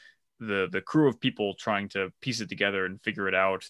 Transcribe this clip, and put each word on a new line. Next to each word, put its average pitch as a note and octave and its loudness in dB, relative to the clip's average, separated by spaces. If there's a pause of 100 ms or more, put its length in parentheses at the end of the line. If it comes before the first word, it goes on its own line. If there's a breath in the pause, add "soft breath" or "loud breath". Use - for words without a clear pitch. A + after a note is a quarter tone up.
(420 soft breath)
the, G2+ 0
the F#2 -2
crew D3+ 4
of A#2 0
people G#2 -2
trying G2+ -2
to F#2+ -4
piece A2+ -6
it G2 -8
together G2 0
and F#2+ -8
figure G2+ -2
it F#2 0
out F#2+ 2